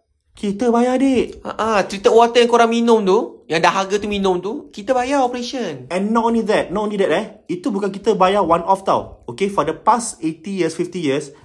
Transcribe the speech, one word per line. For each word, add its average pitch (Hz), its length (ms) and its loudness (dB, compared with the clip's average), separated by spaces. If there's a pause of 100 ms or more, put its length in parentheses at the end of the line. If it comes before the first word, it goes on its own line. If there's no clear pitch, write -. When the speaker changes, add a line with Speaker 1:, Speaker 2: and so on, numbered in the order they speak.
(340)
Speaker 1:
Kita 208 320 -4
bayar, 240 320 2
dik. 262 420 0
Speaker 2:
Ah, - 140 -10
ah, 214 280 0
treated 196 280 0
water 233 320 6
yang 233 80 2
korang 233 160 6
minum 233 340 4
tu, 202 460 0
yang 165 160 -2
dahaga 190 320 2
tu 208 160 -2
minum 190 320 0
tu, 220 320 -10
kita 208 160 -6
bayar 262 320 0
operation. 240 640 -6
Speaker 1:
And 196 240 -4
not 226 160 0
only 233 240 0
that, 151 240 0
not 208 160 -4
only 208 80 -4
that, 185 120 0
eh, 196 160 -2 (200)
itu 180 240 -6
bukan 196 240 -4
kita 196 240 0
bayar 190 240 4
one 170 200 2
off 190 200 0
tau. 131 460 -4
Okay, 127 180 -4
for 196 160 -2
the 156 160 -4
past - 400 -2
eighty 165 400 -8
years, 160 160 -2
fifty 175 260 -6
years, 147 300 -4 (140)